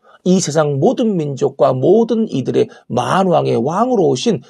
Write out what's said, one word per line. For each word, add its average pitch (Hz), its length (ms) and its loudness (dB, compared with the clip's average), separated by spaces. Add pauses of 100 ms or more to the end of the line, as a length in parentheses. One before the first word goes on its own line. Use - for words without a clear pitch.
(220)
이 185 160 2
세상 147 400 0
모든 220 380 0
민족과 143 560 0
모든 220 560 2
이들의 123 400 -2 (180)
만왕의 135 680 0
왕으로 185 500 0
오신 139 440 0